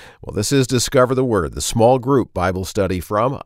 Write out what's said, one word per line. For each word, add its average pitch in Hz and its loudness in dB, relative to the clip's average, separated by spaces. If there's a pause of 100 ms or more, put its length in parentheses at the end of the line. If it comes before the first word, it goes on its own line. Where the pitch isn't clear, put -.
(220)
Well, - -14
this 104 -2
is 135 2
Discover 127 2
the 131 0
Word, 90 0
the 78 -6
small 120 2
group 123 0
Bible 92 -2
study 92 -2
from 107 -2